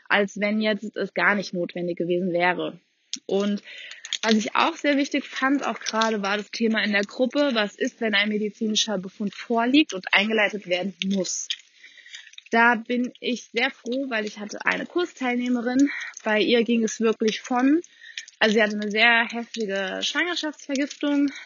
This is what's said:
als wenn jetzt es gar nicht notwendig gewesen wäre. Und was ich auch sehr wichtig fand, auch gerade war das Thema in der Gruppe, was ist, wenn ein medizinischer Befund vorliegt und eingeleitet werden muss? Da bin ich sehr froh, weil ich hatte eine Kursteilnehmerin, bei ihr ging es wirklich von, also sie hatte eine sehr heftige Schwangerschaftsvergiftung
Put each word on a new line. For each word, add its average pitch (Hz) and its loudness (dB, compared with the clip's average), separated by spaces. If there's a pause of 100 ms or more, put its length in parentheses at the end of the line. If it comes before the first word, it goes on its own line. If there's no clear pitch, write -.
als 202 -2
wenn 208 -2
jetzt 214 -4
es 190 -6
gar 185 2
nicht 196 -6
notwendig 175 -4
gewesen 175 -2
wäre. 175 0 (480)
Und 202 -2 (600)
was 220 4
ich 214 0
auch 285 2
sehr 285 0
wichtig 277 0
fand, 269 0
auch - -4
gerade 220 0
war 202 0
das 208 -6
Thema 220 0
in 202 0
der 202 2
Gruppe, 269 2
was 208 0
ist, - -4
wenn 220 0
ein 202 2
medizinischer 214 -2
Befund 190 -6
vorliegt 247 2
und 190 -8
eingeleitet 208 2
werden 180 -2 (120)
muss? 190 -2 (1040)
Da 233 8
bin 240 -2
ich 226 -4
sehr 247 -2
froh, 262 -6
weil 220 -2
ich 214 -12
hatte 208 -8
eine 185 0
Kursteilnehmerin, 247 0 (340)
bei 214 2
ihr 226 4
ging 233 2
es 214 -2
wirklich 220 2
von, 269 2 (580)
also 214 4
sie 220 6
hatte 208 0
eine 208 -4
sehr 233 4
heftige 196 -4
Schwangerschaftsvergiftung 285 -2 (160)